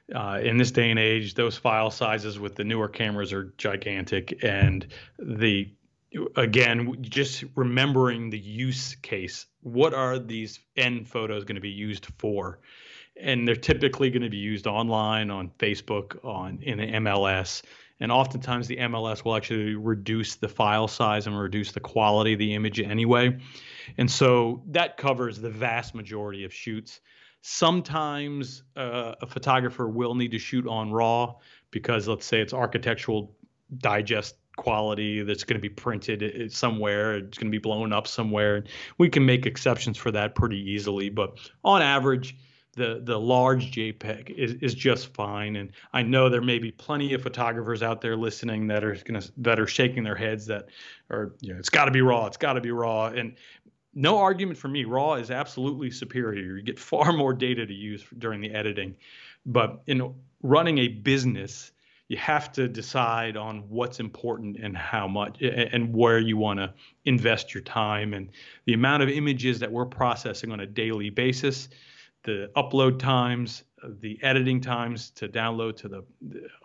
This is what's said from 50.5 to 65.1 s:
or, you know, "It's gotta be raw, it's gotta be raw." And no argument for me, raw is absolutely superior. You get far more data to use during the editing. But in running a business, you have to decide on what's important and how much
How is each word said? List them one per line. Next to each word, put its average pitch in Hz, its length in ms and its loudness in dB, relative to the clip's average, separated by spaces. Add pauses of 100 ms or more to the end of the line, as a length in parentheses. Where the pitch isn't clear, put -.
or, 107 320 -6
you 98 100 -10
know, 90 60 -12
"It's - 100 -8
gotta 135 220 6
be 131 100 6
raw, 120 260 6
it's - 120 -8
gotta 131 240 0
be 120 80 -4
raw." 113 380 0
And 120 280 -6 (580)
no 151 220 4
argument 190 400 2
for 139 120 -8
me, 135 180 -2
raw 139 300 0
is 117 140 -6
absolutely 131 600 -4
superior. 104 640 -6
You 98 60 -10
get 113 160 -8
far 156 340 4
more 139 220 4
data 123 320 0
to 98 80 -10
use 101 320 -10 (100)
during 110 240 -6
the 107 140 -8
editing. 101 400 -4 (500)
But 120 420 2
in 127 280 -2 (280)
running 151 360 4
a 123 100 4
business, 107 840 -2 (360)
you - 80 -6
have 147 360 -2
to 127 160 -2
decide 113 680 -2
on 107 320 -10
what's 120 320 -4
important 110 560 -6
and 107 180 -8
how 104 320 -4
much 101 360 -4